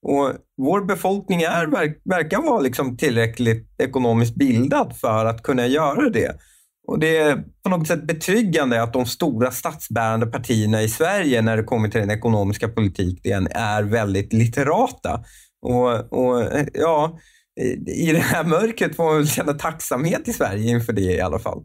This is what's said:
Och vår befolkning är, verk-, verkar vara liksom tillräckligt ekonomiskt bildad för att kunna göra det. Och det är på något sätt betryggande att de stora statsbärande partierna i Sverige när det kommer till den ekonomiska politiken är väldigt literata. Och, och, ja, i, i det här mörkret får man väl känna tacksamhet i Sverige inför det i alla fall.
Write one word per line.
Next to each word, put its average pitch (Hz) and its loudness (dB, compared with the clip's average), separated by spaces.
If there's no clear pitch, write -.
Och 139 2
vår 175 0
befolkning 190 -2
är, 170 0
verk-, 156 -2
verkar 185 0
vara 254 2
liksom 131 -2
tillräckligt 113 0
ekonomiskt 120 2
bildad 139 2
för 110 2
att 113 -2
kunna 123 0
göra 147 2
det. 85 -2
Och - -2
det 160 2
är 151 4
på 196 0
något 170 0
sätt 160 -2
betryggande 160 2
att 117 -2
de 127 0
stora 123 0
statsbärande 117 -2
partierna 110 0
i 107 0
Sverige 160 0
när 113 2
det 110 0
kommer 107 0
till 110 0
den 101 0
ekonomiska 110 0
politiken 98 -2
är 107 -2
väldigt 104 0
literata. 135 0
Och, 123 2
och, 123 0
ja, 160 0
i, - -4
i 160 2
det 160 4
här 165 0
mörkret 175 0
får 170 0
man 156 2
väl 151 2
känna 147 -2
tacksamhet 160 -4
i 240 -4
Sverige 110 -2
inför 120 0
det 104 0
i 90 2
alla 87 -2
fall. - -8